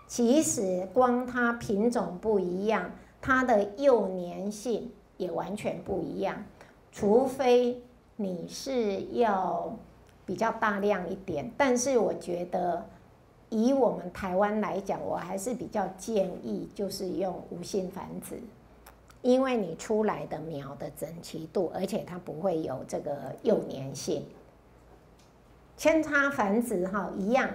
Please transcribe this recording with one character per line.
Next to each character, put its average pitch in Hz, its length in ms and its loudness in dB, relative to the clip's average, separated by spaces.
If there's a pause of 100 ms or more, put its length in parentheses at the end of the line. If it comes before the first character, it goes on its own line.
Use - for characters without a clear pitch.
其 240 340 6
实 185 520 0
光 247 340 4
它 240 240 0
品 233 400 0
种 185 300 -2
不 214 180 2
一 185 280 -2
样， 202 220 0 (320)
它 262 220 4
的 214 220 4 (100)
幼 247 320 6
年 180 420 -6
性 214 400 -4 (280)
也 175 120 -4
完 165 240 -4
全 185 300 -4
不 185 180 -4
一 175 200 -6
样。 185 200 -4 (480)
除 226 380 4
非 247 560 4 (360)
你 180 280 -2
是 220 520 -2 (120)
要 190 600 2 (540)
比 190 100 -4
较 220 180 2
大 214 260 0
量 196 280 2
一 185 100 -4
点， 151 380 -6
但 254 220 4
是 254 220 4
我 185 120 4
觉 175 340 -4
得 175 380 0 (640)
以 226 220 4
我 247 200 6
们 180 200 -6
台 185 240 -4
湾 208 240 4
来 185 220 -2
讲， 190 240 -4
我 - 100 -2
还 180 220 -6
是 220 160 -4
比 - 140 -6
较 190 280 -2
建 202 320 0 (160)
议 165 300 -6
就 196 160 -4
是 190 200 -6
用 180 300 -4 (120)
无 175 100 -8
性 185 300 -2
繁 - 180 -10 (100)
殖， - 220 -12 (800)
因 254 180 6
为 262 160 2
你 196 200 -2
出 220 300 0
来 156 200 -2
的 156 140 -6
苗 143 380 -8
的 147 200 -8
整 156 100 -8 (140)
齐 160 320 -10
度， 170 220 0
而 185 100 -2
且 196 140 -2
它 170 180 -10
不 170 160 -12
会 165 300 0
有 135 240 -6
这 175 140 -4
个 143 420 -8
幼 208 240 4
年 135 260 -8
性。 - 320 -4 (1500)
扦 311 240 4
插 294 300 2
繁 208 280 2
殖 196 280 0
哈， 190 280 -4
一 196 140 -2
样， 247 260 2